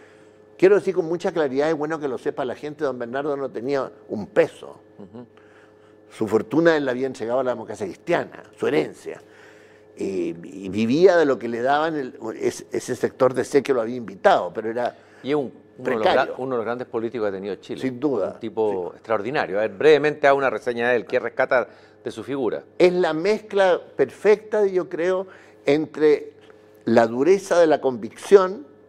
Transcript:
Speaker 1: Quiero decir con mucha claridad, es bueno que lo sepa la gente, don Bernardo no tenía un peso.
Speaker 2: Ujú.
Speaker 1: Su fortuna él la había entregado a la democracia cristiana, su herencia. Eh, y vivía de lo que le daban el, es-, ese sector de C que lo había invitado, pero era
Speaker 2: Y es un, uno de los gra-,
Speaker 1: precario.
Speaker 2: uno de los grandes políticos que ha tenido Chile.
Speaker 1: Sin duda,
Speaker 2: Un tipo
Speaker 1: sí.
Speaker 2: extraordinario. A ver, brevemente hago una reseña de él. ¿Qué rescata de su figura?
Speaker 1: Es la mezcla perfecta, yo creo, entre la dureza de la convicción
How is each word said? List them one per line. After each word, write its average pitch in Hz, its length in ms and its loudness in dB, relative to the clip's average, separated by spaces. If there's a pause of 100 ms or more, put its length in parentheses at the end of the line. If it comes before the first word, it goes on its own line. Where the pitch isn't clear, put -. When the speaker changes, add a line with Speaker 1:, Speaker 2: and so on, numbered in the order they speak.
(580)
Speaker 1:
Quiero 196 180 8
decir 185 200 0
con 175 100 0
mucha 175 260 -4
claridad, 147 380 0
es 160 60 0
bueno 151 240 -4
que 147 80 -4
lo 120 100 -4
sepa 147 280 -6
la 117 100 -6
gente, 151 280 -10
don 131 140 -2
Bernardo 139 400 -4
no 139 120 -6
tenía 123 420 -4 (180)
un 107 180 -6
peso. - 520 -6 (180)
Speaker 2:
Ujú. 107 280 -18 (840)
Speaker 1:
Su - 180 -6
fortuna 143 480 2
él 147 100 -2
la 131 60 -2
había 127 140 -4
entregado 120 340 -4
a 131 40 -2
la 127 80 -2
democracia 107 340 -8
cristiana, 95 560 -6 (160)
su - 80 -4
herencia. 120 560 -4 (720)
Eh, 90 480 -6
y 95 260 -14
vivía 131 460 4
de 165 100 4
lo 131 120 2
que 117 100 -8
le 117 140 -6
daban 151 340 0
el, 135 220 -8 (180)
es-, - 360 -4
ese 123 240 -6
sector 127 400 0
de 127 80 -2
C 139 180 2
que 135 120 0
lo 120 80 0
había 120 160 -6
invitado, 110 540 0
pero 110 200 -6
era 117 240 -4 (260)
Speaker 2:
Y 120 80 -8
es 147 60 0
un, 139 180 -4 (240)
uno 156 120 -6
de - 20 0
los - 100 -2
gra-, - 40 -2
Speaker 1:
precario. 156 340 2
Speaker 2:
uno 131 120 -6
de 123 60 -4
los 110 80 -4
grandes 123 220 -6
políticos 113 380 -4
que 104 40 0
ha - 40 -8
tenido 98 240 -8
Chile. 107 220 -12
Speaker 1:
Sin 123 200 -6
duda, 113 340 -2
Speaker 2:
Un - 60 -18
tipo 101 500 -4
Speaker 1:
sí. - 80 -20
Speaker 2:
extraordinario. 104 600 -4
A - 20 2
ver, 107 120 -2
brevemente 147 520 4
hago 139 140 6
una 135 100 2
reseña 117 400 -2
de 123 60 4
él. 104 100 0
¿Qué 123 140 0
rescata 120 480 0 (360)
de 127 60 -6
su 110 140 -12
figura? 110 400 -4 (160)
Speaker 1:
Es 180 140 6
la 175 200 0
mezcla 196 680 0 (160)
perfecta, 202 720 2
yo 180 240 -2
creo, 185 380 -2 (400)
entre 147 680 2 (520)
la 117 200 6
dureza 170 540 2
de 165 80 8
la 143 140 4
convicción 185 840 2 (240)